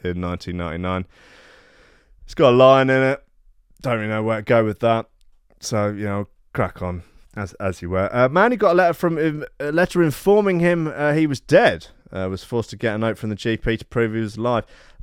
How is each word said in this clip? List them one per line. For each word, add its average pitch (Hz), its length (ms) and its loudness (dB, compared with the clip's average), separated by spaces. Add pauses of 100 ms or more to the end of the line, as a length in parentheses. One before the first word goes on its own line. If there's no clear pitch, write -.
in 90 180 -6
nineteen 87 360 -8
ninety-nine. 90 500 -6 (1200)
It's - 100 -18
got 135 180 6
a 123 40 6
line 131 340 6
in 131 120 2
it. 131 200 -2 (600)
Don't 120 160 -4
really 107 100 -6
know 110 160 -2
where 110 140 -2
to 107 40 -8
go 117 220 4
with 107 160 -4
that. 113 280 0 (520)
So, 104 300 -2
you 104 140 -6
know, 101 220 -4 (260)
crack 101 300 -6
on, 90 220 -6 (320)
as, 98 180 -8
as 95 280 -6
you 87 80 -10
were. 95 220 -2
Uh, 127 160 2
man 190 220 2
who 247 60 0
got 190 160 2
a - 20 2
letter 175 200 4
from 165 220 -2
him, 151 280 -4 (160)
a 147 100 -4
letter 175 320 2
informing 190 560 2
him, 170 300 0
uh, 147 240 -2
he 156 160 2
was 135 100 -4
dead, 147 480 2 (260)
uh, 95 160 -6
was 95 140 -8
forced 117 280 -6
to 101 60 -14
get 107 200 -4
a - 20 -4
note 110 180 -2
from 107 140 -8
the 104 60 -6
G 110 200 -2
P 113 200 -2
to - 80 -18
prove 117 280 -2
he 113 80 -4
was 110 160 -6
alive. 117 280 -2 (380)